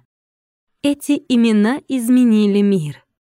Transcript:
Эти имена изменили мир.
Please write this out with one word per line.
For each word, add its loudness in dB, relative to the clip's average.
Эти -4
имена 0
изменили 0
мир. -2